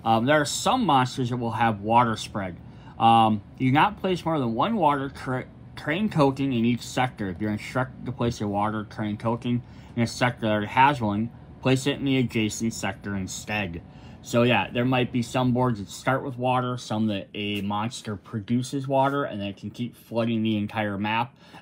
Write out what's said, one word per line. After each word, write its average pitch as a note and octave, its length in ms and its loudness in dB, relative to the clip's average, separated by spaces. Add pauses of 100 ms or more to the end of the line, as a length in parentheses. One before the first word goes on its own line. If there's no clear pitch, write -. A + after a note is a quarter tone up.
Um, A2+ 200 4
there D3 160 4
are C#3+ 40 2
some A#3 400 0
monsters B2+ 460 2
that B2 60 -2
will A#2 160 -2
have A2+ 280 2
water A2+ 360 4
spread. F#2+ 400 -6 (420)
Um, A2+ 420 6 (160)
you C3 140 2
not F3+ 300 4
place F#3 240 -2
more D#3+ 140 0
than A#2 160 0
one F#3+ 220 0
water C#3+ 320 2
tra-, - 380 -6 (280)
train F#3 340 -2
token C#3 440 2
in A2+ 120 2
each A#2+ 180 2
sector. B2 460 -2
If F2 120 -6
you're G#2+ 100 -2
instructed B2+ 560 -6
to A#2+ 60 -6
place A#2+ 280 -2
a G#2 60 -2
water G#2 380 -2
train G#2+ 320 -6
token A#2 460 -2 (340)
in A#2+ 60 0
a A#2 40 2
sector A#2+ 360 -2
that G#2+ 100 2
already G#2 160 0
has C3+ 320 4
one, G#2+ 300 -2 (300)
place C3 280 2
it C#3 100 -2
in C#3 60 -4
the C3+ 140 2
adjacent A2+ 540 -2
sector G2+ 440 -6
instead. F#2 680 -6 (400)
So A#2+ 200 2
yeah, A2+ 280 4
there A#2+ 140 0
might B2+ 280 0
be B2 100 0
some B2+ 300 0
boards B2 260 2
that F#2+ 100 -10
start - 360 -2
with C3 120 -8
water, B2 420 0
some A2 300 -2
that G2+ 260 -4
a G#2 260 -4
monster G#2 560 -4
produces B2+ 720 -4
water, C#3 340 2
and G#2+ 180 -6
then G2+ 80 -6
it G2 80 -10
can G#2 140 -10
keep A#2+ 240 -8
flooding A#2 480 -2
the A2 140 2
entire G#2 420 -2
map, A2 380 -2 (260)